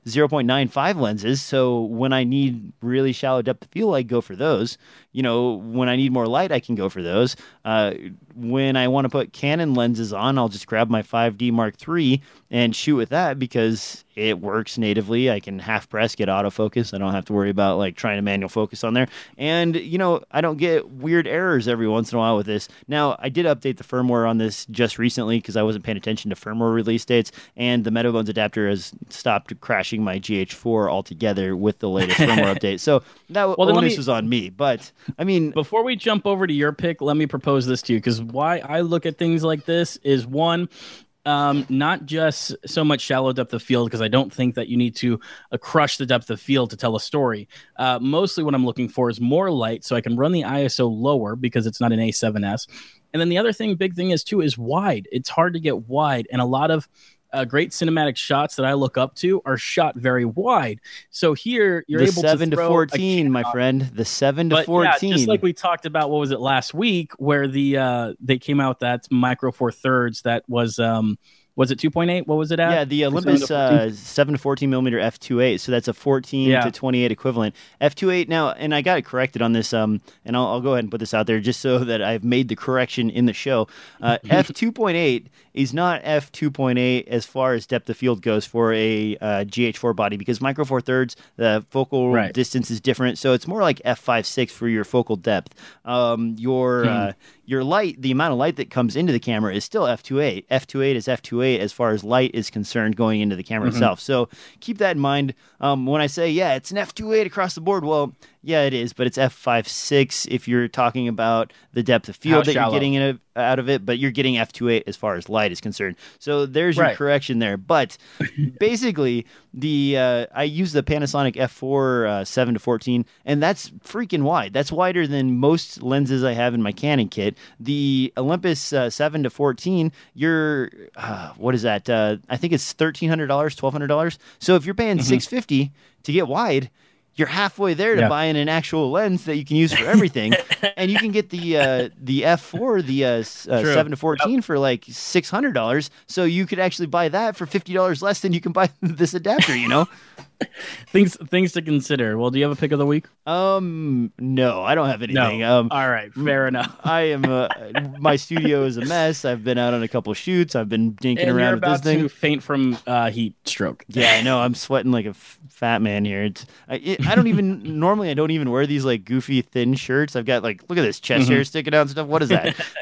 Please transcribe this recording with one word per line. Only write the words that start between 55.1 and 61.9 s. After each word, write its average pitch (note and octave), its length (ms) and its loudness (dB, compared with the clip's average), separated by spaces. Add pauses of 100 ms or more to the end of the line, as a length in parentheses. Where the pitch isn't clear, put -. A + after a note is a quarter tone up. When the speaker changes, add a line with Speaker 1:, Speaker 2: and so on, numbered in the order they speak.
Speaker 2:
It's B2+ 160 -6
hard F3 240 2
to E3 80 -6
get A#2 260 -2
wide, C3+ 440 0
and B2+ 100 0
a B2 40 0
lot C#3 260 0
of, D#3 180 -2 (420)
uh, C3+ 140 -2
great C#3 260 0
cinematic D#3+ 440 0
shots C#3+ 420 -2
that C3 80 0
I C3+ 80 0
look C#3 220 -2
up C3 200 -2
to F#3 280 0
are C3 140 -2
shot - 380 -2
very B2+ 280 0
wide. C3 560 0 (300)
So D#3+ 240 0
here G3+ 540 0
you're D3+ 140 0